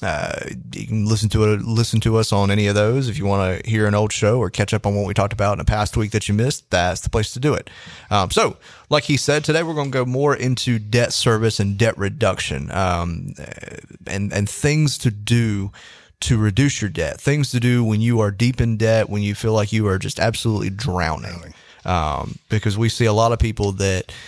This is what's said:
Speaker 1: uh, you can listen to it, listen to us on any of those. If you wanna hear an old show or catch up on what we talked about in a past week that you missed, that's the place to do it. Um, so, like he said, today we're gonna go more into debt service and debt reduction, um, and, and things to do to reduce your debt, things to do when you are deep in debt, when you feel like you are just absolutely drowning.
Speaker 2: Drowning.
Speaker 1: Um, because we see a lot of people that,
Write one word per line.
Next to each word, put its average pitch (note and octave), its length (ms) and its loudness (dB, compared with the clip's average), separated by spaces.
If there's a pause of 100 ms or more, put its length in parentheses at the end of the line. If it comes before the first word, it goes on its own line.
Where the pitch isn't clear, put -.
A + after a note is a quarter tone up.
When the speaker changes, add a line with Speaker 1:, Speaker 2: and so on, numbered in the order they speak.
Speaker 1:
uh, E2+ 300 -4 (420)
you - 140 -10
can G#2+ 180 0
listen G#2+ 220 2
to G#2+ 240 4
it, G#2 100 0
listen A2+ 380 0
to A2 160 2
us A2 160 2
on G2+ 180 2
any G#2 160 2
of G2+ 80 2
those. A#2 340 2
If G2+ 100 -6
you G2 60 -6
wanna G2 400 0
hear A2 220 2
an G#2 80 4
old G#2 180 2
show A2 280 2
or F#2 100 0
catch - 240 -2
up G#2+ 100 -2
on G2+ 120 0
what G2+ 100 0
we G2 80 -4
talked G2+ 180 2
about G2+ 200 0
in G2 80 -4
a - 40 -6
past G#2 320 2
week G#2+ 140 0
that G#2 160 -2
you G#2+ 80 0
missed, A#2 360 -2
that's F2+ 320 0
the - 80 -4
place A2+ 240 -2
to - 40 -10
do C3+ 160 2
it. - 160 -8 (400)
Um, F3+ 220 2
so, G#3 240 2 (340)
like D3 140 2
he D3 120 2
said, D3 280 0
today D#3 180 2
we're E3 120 -4
gonna C#3+ 160 -4
go C3 140 0
more C3+ 300 0
into B2 460 0
debt A2+ 320 0
service A2+ 480 2
and G2+ 180 0
debt A2+ 180 2
reduction, F#2+ 760 -2
um, F2 600 -4 (760)
and, G2 240 -4
and G#2+ 180 -2
things D3 480 0
to B2 140 0
do G#2 580 0 (480)
to A#2+ 200 2
reduce G#2+ 420 2
your G#2+ 80 -2
debt, D#2+ 320 -4
things C#3+ 300 0
to B2 100 0
do A#2+ 240 2
when G#2+ 160 2
you A#2 200 2
are G#2 100 2
deep A#2+ 280 0
in A#2 200 2
debt, A2 320 2
when G2+ 100 -2
you G2+ 140 0
feel A2 180 -2
like G#2 180 2
you G#2+ 160 2
are F#2+ 120 2
just G2 200 -6
absolutely G#2 520 0
drowning. F2+ 600 -4
Speaker 2:
Drowning. E2+ 240 -14 (300)
Speaker 1:
Um, D#2 540 -2 (100)
because G#2+ 300 0
we A#2 100 2
see - 160 0
a A2 80 4
lot A2+ 200 4
of A2+ 60 -2
people G#2+ 340 0
that, F#2+ 380 -2 (160)